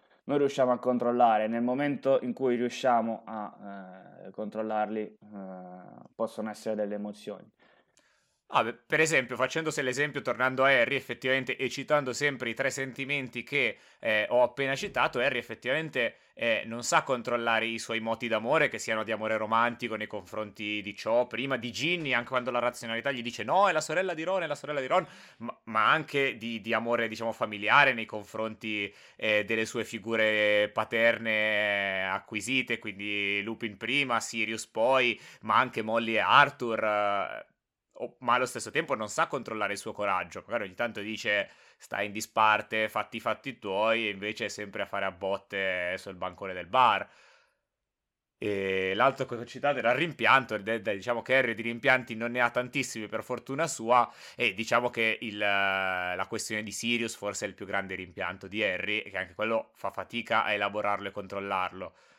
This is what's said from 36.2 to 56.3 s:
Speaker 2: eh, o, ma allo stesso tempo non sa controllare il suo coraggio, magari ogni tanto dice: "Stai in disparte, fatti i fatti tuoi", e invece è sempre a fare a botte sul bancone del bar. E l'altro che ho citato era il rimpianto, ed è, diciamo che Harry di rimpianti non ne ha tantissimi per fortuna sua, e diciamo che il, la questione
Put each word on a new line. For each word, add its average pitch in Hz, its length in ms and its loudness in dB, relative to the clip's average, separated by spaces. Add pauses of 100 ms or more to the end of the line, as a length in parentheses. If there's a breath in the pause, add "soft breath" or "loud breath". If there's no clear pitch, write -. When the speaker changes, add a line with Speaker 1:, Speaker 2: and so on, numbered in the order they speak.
Speaker 2:
eh, 101 640 0 (560)
o, 120 180 -10
ma 123 160 2
allo 123 100 2
stesso 110 260 -8
tempo 151 240 -2
non 107 140 -4
sa 165 180 -2
controllare 107 460 -4
il 98 60 -8
suo 110 140 -10
coraggio, 92 520 -2
magari 107 200 -4
ogni 92 100 -12
tanto 110 260 -4
dice: 104 480 0 (280 soft breath)
"Stai - 300 -4
in 101 40 -8
disparte, 107 800 2
fatti 110 280 -4
i - 20 -8
fatti 117 400 -6
tuoi", 110 480 2
e 104 40 -2
invece 104 340 -4
è - 40 -2
sempre 104 340 -8
a - 20 -6
fare 98 200 -2
a 95 60 0
botte 95 840 -2
sul 95 180 -12
bancone 92 380 -8
del 87 140 -8
bar. 107 400 6 (1300 soft breath)
E 95 540 0
l'altro 131 300 2
che 120 100 -8
ho 117 100 -8
citato 131 340 -2
era 117 120 2
il 123 60 2
rimpianto, 131 580 4
ed 101 140 -4
è, 113 100 0
diciamo 104 420 -2
che 127 140 2
Harry 123 180 4
di 104 80 -8
rimpianti 120 540 0
non 117 160 -4
ne 123 80 -2
ha 120 100 4
tantissimi 123 580 -4
per 110 140 -6
fortuna 135 460 -4
sua, 117 420 4 (260 loud breath)
e 117 180 2
diciamo 117 360 2
che 113 320 0
il, 104 160 -8
la 95 920 0
questione 107 340 -4